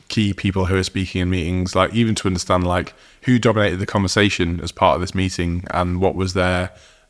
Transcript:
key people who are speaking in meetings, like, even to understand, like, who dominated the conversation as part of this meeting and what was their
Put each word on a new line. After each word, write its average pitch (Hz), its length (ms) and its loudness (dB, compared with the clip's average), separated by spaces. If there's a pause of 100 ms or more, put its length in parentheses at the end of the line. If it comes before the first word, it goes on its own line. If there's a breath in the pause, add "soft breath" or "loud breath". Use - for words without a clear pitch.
key 104 260 0
people 95 320 0
who 95 100 2
are 95 60 2
speaking 95 400 -4
in 90 80 0
meetings, 90 440 -2
like, 92 200 2
even 113 200 2
to - 140 -2
understand, 90 380 0
like, 87 260 -2 (300 loud breath)
who 127 180 2
dominated 107 400 2
the 101 60 -4
conversation 92 760 0
as 82 80 -8
part 85 240 2
of 85 60 -2
this 87 140 -6
meeting 90 580 -2
and 90 280 0
what 92 140 2
was 92 200 -2
their 90 360 0 (400 loud breath)